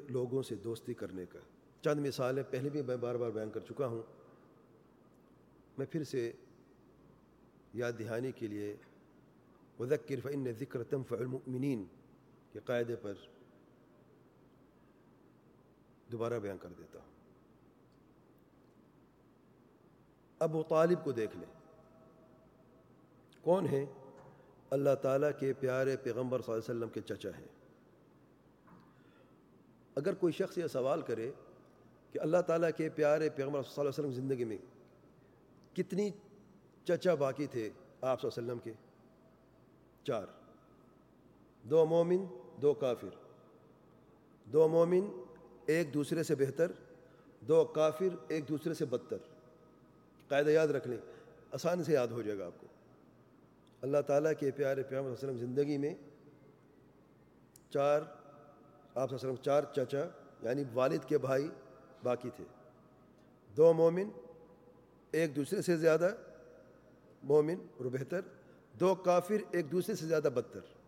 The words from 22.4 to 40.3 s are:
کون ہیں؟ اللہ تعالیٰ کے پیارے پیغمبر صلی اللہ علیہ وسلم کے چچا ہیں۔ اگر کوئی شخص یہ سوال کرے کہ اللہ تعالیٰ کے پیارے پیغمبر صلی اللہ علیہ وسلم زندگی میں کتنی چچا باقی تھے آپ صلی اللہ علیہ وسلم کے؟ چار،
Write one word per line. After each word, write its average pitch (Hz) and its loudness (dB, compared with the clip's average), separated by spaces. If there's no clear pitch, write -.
کون 175 4
ہیں؟ 139 0
اللہ 139 4
تعالیٰ 139 2
کے 135 0
پیارے 131 0
پیغمبر 123 -2
صلی 113 -6
اللہ 113 -4
علیہ 117 -4
وسلم 110 -6
کے 104 -8
چچا 101 -8
ہیں۔ 85 -14
اگر 139 0
کوئی 170 2
شخص 185 -2
یہ 165 -2
سوال 139 0
کرے 117 -4
کہ - -4
اللہ 165 2
تعالیٰ 170 2
کے 160 0
پیارے 151 2
پیغمبر 135 -2
صلی - -14
اللہ 143 0
علیہ 135 -4
وسلم 131 -2
زندگی 135 0
میں 110 -6
کتنی 185 0
چچا 175 4
باقی 139 0
تھے 110 -4
آپ 127 0
صلی 127 -2
اللہ 120 -6
علیہ - -4
وسلم 117 -10
کے؟ - -
چار، 110 -4